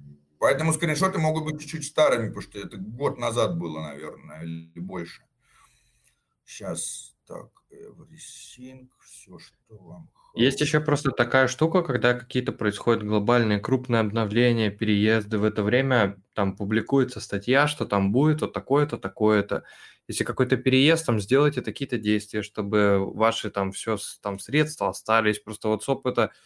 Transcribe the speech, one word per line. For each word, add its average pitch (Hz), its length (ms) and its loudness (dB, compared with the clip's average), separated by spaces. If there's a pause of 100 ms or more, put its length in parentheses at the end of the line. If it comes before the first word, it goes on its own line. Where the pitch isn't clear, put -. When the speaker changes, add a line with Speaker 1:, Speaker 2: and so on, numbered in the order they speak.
(400)
Speaker 1:
поэтому 139 340 2
скриншоты 165 460 0
могут 156 260 0
быть 151 160 -6
чуть-чуть - 240 -10
старыми, 127 420 2
потому 87 140 -8
что - 180 -14
это 98 180 -12
год 117 400 -4
назад 113 400 0
было, 80 240 -6
наверное, 76 640 -12
или 82 360 -12
больше. 90 440 -10 (1200)
Щас, - 680 -10 (100)
так, 90 220 -16 (240)
everything, 123 1160 -20 (100)
все, - 400 -20
что - 380 -20
вам 87 320 -20 (260)
Speaker 2:
Есть 135 220 4
Speaker 1:
хочется. 151 200 2
Speaker 2:
еще 151 80 0
просто 143 260 0
такая 127 360 2
штука, 160 360 0
когда 123 320 2
какие-то 123 360 -4
происходят 110 520 0
глобальные, 107 560 2
крупные 123 420 0
обновления, 110 720 2
переезды. 107 640 2
В 101 60 2
это 107 200 0
время 117 540 2 (160)
там 98 220 0
публикуется 110 640 0
статья, 127 480 0
что 147 180 -4
там 98 260 2
будет 151 300 2
вот - 120 -2
такое-то, 147 440 0
такое-то. 107 640 0 (460)
Если - 160 -4
какой-то 123 320 0
переезд, 139 480 2
там 110 160 2
сделайте 139 400 2
какие-то 120 360 -6
действия, 104 440 -2
чтобы 101 580 2
ваши 107 500 0
там 98 220 -2
все 110 240 -6
с-, - 240 -10
там 98 200 -6
средства 147 500 -2
остались. 107 500 0
Просто 107 300 -6
вот 107 140 -2
с - 60 -8
опыта, 123 420 -2 (140)